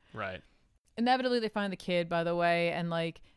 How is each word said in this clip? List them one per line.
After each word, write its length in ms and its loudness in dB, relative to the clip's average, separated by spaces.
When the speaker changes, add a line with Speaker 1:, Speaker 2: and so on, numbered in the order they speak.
Speaker 1:
Right. 300 -6
Speaker 2:
Inevitably, 440 2
they 80 -2
find 240 -4
the 40 -8
kid, 320 -2
by 160 0
the 120 0
way, 360 2
and, 180 -4
like, 300 -4